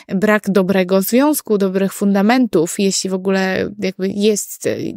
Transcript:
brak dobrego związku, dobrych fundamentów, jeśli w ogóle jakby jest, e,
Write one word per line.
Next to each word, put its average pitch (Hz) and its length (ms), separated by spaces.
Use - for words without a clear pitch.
brak 208 420
dobrego 190 520
związku, 247 560
dobrych 190 340
fundamentów, 202 840
jeśli 190 320
w 185 40
ogóle 190 640
jakby 190 300
jest, 202 580
e, 110 100